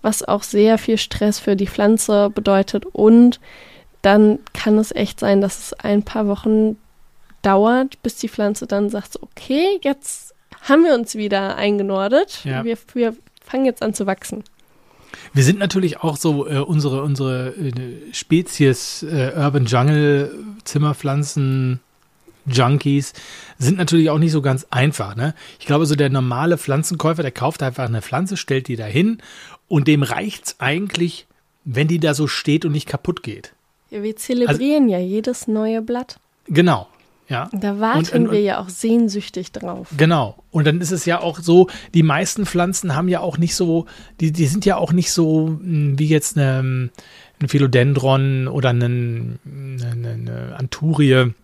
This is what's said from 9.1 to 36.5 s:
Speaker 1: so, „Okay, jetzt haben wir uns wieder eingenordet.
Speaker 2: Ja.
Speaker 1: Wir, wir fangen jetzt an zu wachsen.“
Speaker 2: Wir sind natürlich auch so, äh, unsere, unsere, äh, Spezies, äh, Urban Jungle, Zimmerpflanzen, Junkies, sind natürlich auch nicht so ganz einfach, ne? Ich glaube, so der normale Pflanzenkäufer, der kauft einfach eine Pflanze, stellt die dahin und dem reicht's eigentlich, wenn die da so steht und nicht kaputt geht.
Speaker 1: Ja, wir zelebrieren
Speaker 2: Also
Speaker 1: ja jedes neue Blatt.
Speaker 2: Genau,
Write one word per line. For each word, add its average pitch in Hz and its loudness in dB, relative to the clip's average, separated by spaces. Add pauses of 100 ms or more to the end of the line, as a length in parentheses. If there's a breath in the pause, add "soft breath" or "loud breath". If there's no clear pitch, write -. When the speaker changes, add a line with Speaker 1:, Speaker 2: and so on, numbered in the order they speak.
Speaker 1:
so, - -12
„Okay, 349 -2
jetzt - -8 (280)
haben 302 6
wir 330 4
uns 233 -2
wieder 202 -2
eingenordet. 202 0
Speaker 2:
Ja. 135 -4
Speaker 1:
Wir, 233 -4 (160)
wir 233 0 (300)
fangen 269 -2
jetzt 254 -2
an 220 -2
zu 196 -4
wachsen.“ 202 -8 (920 loud breath)
Speaker 2:
Wir 139 4
sind 175 4
natürlich 185 -2
auch 156 -2
so, 143 0
äh, 147 -4
unsere, 143 0
unsere, 131 -2
äh, 143 -6 (400)
Spezies, - 0
äh, 147 -2
Urban 143 2
Jungle, 143 2 (320)
Zimmerpflanzen, 139 -2 (680)
Junkies, 139 2 (460 loud breath)
sind 143 2
natürlich 165 4
auch 156 2
nicht 160 4
so 156 2
ganz 131 0
einfach, 127 0
ne? 143 -2 (240 loud breath)
Ich - -18
glaube, 151 2
so 147 2
der 143 2
normale 135 0
Pflanzenkäufer, 156 -2
der 135 -4
kauft 147 -4
einfach 131 -4
eine 113 -2
Pflanze, 185 -4
stellt 135 -4
die 123 -4
dahin 143 0 (500 loud breath)
und 143 2
dem 147 4
reicht's - -6
eigentlich, 175 -4 (380)
wenn 135 0
die 170 2
da 151 2
so 147 0
steht 147 0
und 160 0
nicht 147 -4
kaputt - -6
geht. 104 -14 (380)
Speaker 1:
Ja, 208 -8
wir 214 -6
zelebrieren 254 0
Speaker 2:
Also 226 2
Speaker 1:
ja 180 0
jedes 214 -4
neue 220 -2
Blatt. 240 -8 (300)
Speaker 2:
Genau, 151 2 (400)